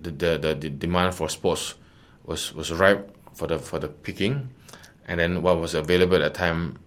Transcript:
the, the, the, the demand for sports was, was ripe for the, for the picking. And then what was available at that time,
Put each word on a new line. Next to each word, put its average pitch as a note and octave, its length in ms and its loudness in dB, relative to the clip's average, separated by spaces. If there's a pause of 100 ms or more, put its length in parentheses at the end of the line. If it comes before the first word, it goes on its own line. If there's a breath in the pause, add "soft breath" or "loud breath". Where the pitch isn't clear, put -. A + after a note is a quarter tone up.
the, E2+ 100 -8
the, D#2+ 280 0
the, D#2 160 0
the D2 160 -6
demand F2 440 0
for D#2+ 140 -4
sports - 460 -2 (500 soft breath)
was, - 300 -8
was E2 180 -8
ripe F#2+ 420 4 (200)
for E2 120 -6
the, D#2+ 120 0
for D#2+ 200 -6
the D2 100 -4
picking. G#2 600 -4 (580 loud breath)
And E2+ 140 -2
then F2 220 0
what F2 180 4
was E2 140 -4
available F2+ 420 4
at D#2+ 40 4
that D2+ 140 0
time, E2+ 520 -2